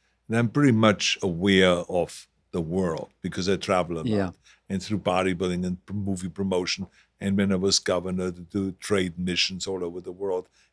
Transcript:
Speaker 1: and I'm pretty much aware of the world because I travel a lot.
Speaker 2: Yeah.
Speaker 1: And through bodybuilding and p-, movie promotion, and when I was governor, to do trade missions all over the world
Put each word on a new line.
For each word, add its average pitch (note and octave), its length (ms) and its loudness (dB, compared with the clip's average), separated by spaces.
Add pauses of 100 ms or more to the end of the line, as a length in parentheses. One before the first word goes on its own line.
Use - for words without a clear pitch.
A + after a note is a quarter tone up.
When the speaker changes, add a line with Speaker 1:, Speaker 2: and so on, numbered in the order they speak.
(280)
Speaker 1:
and A2+ 100 0
I'm A#2 120 2
pretty C3+ 240 4
much A2 480 4
aware F#2 560 4 (240)
of - 260 -8 (240)
the F2+ 100 -2
world E2 480 -2 (120)
because F2+ 280 -4
I G2 60 2
travel F2 400 0
a E2 40 -4
lot. G2+ 80 -4
Speaker 2:
Yeah. G2+ 240 0 (380)
Speaker 1:
And F#2+ 140 -4
through G#2 160 -4
bodybuilding F2+ 680 0
and F2+ 200 -4
p-, - 80 -12
movie G2 360 -4
promotion, F#2 580 -2 (340)
and G2 160 0
when G2 160 2
I - 20 4
was F#2+ 240 2
governor, F#2 520 -2
to F2+ 100 -16
do F#2+ 320 -4
trade F#2 440 -2
missions F2+ 480 -2
all F#2+ 180 -6
over F2 180 -6
the F#2 100 -12
world F#2 380 -4 (240)